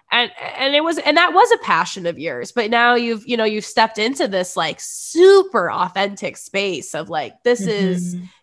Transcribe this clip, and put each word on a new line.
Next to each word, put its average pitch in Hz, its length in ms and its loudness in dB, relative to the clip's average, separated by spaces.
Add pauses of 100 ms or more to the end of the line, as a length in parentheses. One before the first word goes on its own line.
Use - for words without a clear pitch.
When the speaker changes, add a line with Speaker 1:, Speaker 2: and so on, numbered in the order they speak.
(120)
Speaker 1:
and, 240 200 0 (260)
and 277 180 -2
it 302 80 2
was, 320 160 0
and 302 180 2
that 339 160 2
was 427 180 6
a 466 80 4
passion 170 460 -2
of 170 120 -4
yours, 127 340 -8
but 226 180 -2
now 240 260 4
you've, 233 320 -4
you 240 100 -2
know, 220 80 0
you've 214 200 -2
stepped 220 320 0
into 254 300 -2
this, 185 280 -4
like, 160 240 -4
super 370 920 4
authentic 196 680 -4
space 190 580 -6
of, 156 140 -6
like, 147 340 -8
this 240 240 2
is, 180 480 -2
Speaker 2:
Mm-hmm. 180 100 -10 (180)